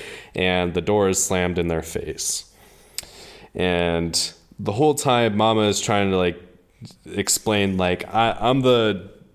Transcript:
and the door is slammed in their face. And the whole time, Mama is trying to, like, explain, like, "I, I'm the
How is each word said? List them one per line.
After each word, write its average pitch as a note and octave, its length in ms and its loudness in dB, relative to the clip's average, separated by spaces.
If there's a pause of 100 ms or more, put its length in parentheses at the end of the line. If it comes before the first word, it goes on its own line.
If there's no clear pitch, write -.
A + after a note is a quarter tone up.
(360)
and F2+ 380 0
the F2+ 80 -2
door G2+ 280 2
is F#2 140 0
slammed F2+ 360 0
in E2+ 80 0
their E2 140 -2
face. - 640 -8 (1120)
And F2 760 0 (280)
the G#2 140 -4
whole C#3+ 220 2
time, A#2+ 420 2
Mama A2 260 4
is G#2 160 2
trying G2+ 320 0
to, F#2+ 60 2
like, F2+ 220 0 (760)
explain, G2+ 640 0
like, F2+ 260 0 (100)
"I, A2+ 260 2
I'm C3 220 2
the A2 480 2 (240)